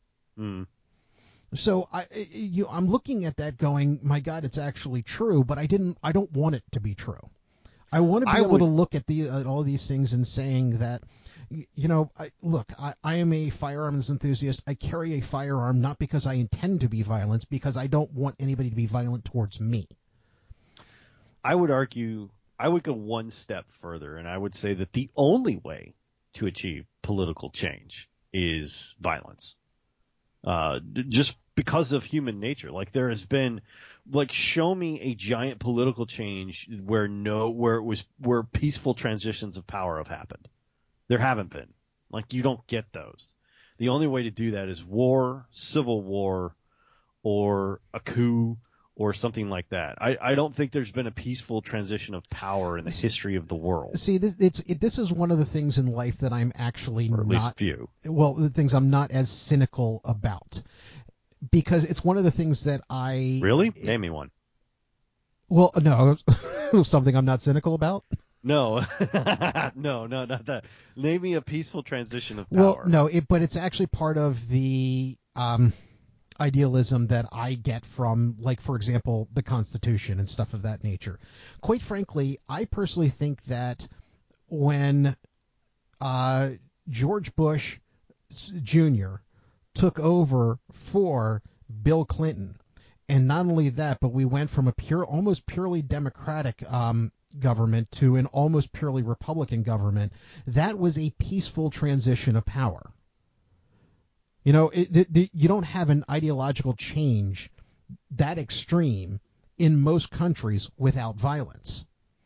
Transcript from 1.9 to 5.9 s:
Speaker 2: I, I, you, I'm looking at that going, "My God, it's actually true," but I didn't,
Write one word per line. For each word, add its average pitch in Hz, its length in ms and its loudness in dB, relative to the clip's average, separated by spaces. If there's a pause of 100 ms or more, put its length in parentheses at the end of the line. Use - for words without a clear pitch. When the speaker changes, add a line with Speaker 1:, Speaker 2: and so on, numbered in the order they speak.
Speaker 2:
I, 180 80 -6 (120)
I, 208 180 -10
you, 196 380 -4
I'm 180 180 -2
looking 226 380 -2
at 156 120 -6
that 147 200 -8
going, 143 460 0
"My 143 160 0
God, 160 260 -8
it's 131 120 -8
actually 139 440 -6
true," 180 420 2
but 139 140 -4
I 151 80 -4
didn't, 185 380 0